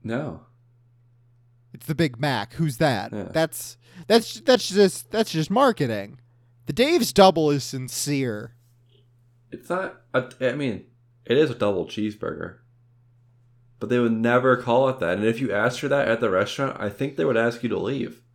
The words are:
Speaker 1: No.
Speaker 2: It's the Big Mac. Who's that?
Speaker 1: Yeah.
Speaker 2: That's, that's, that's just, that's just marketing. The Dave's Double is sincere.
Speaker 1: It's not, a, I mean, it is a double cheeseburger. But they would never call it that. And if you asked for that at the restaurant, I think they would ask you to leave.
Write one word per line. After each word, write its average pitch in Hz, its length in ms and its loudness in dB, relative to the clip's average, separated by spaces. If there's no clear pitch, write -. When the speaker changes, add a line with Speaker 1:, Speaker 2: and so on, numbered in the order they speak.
Speaker 1:
No. 117 400 -6
Speaker 2:
It's - 140 -18
the 156 80 -4
Big 135 240 -2
Mac. 123 360 -2
Who's 151 240 -4
that? 127 340 0
Speaker 1:
Yeah. 104 180 -8
Speaker 2:
That's, - 460 -4
that's, 226 320 2
that's - 280 2
just, 190 440 2
that's 208 180 0
just 160 200 -2
marketing. 139 680 0
The 147 60 -6
Dave's 262 400 2
Double 165 380 6
is 143 120 0
sincere. 127 920 -6
Speaker 1:
It's - 180 -16
not, 185 300 -6
a, 127 160 -2
I 123 140 0
mean, 127 320 -6
it 123 140 2
is 151 120 4
a 117 40 -6
double 101 320 -2
cheeseburger. 104 680 -8
But 107 120 -8
they 123 80 4
would 117 140 4
never 123 440 4
call 123 320 2
it 127 120 -4
that. 87 180 0
And 107 80 0
if 113 140 0
you 113 120 -2
asked 113 280 0
for 147 80 -4
that 139 200 2
at 117 120 0
the 113 100 0
restaurant, 104 500 -2
I 104 80 -4
think 139 280 -6
they 165 100 0
would 120 100 2
ask 117 260 0
you 120 80 -4
to 104 80 -2
leave. - 440 -6